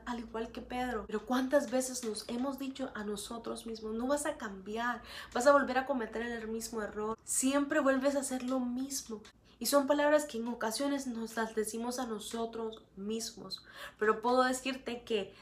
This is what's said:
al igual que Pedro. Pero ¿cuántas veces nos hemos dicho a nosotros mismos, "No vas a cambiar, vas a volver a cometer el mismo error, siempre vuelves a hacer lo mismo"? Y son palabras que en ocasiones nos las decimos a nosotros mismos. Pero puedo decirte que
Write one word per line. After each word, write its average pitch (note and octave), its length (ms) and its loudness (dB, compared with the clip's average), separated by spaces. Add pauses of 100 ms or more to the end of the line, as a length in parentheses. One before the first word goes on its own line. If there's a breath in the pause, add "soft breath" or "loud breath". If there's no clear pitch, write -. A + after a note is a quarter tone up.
al A#3 140 -4
igual A3+ 300 -6
que A#3 100 -10
Pedro. B3 440 -4
Pero G#3+ 220 -4
¿cuántas B3+ 420 4
veces B3+ 340 0
nos G#3+ 240 -4
hemos B3+ 300 -2
dicho C4+ 380 -6
a G#3+ 80 -6
nosotros A3+ 640 -6
mismos, A3 260 -6
"No A#3+ 140 0
vas D4 180 2
a D4+ 100 0
cambiar, A3 680 -4 (280 loud breath)
vas B3 140 0
a C#4+ 60 12
volver B3+ 260 6
a C4 80 2
cometer A#3 380 -2
el A#3 240 -4
mismo A3+ 340 -4
error, G#3+ 420 -2
siempre C#4+ 560 2
vuelves C4+ 360 4
a C#4 60 2
hacer B3+ 200 -4
lo C4 180 0
mismo"? B3 640 -4 (400 soft breath)
Y A#3 40 -4
son C#4 220 6
palabras D4 360 6
que A3+ 140 -6
en A#3 100 -2
ocasiones C4+ 580 0
nos A3+ 300 -6
las A3 180 -2
decimos A#3 460 -2
a B3+ 60 -2
nosotros A3+ 760 -6 (140)
mismos. G3 680 -6 (320 loud breath)
Pero G#3+ 240 4
puedo B3 220 6
decirte B3+ 600 -2
que G3+ 380 -2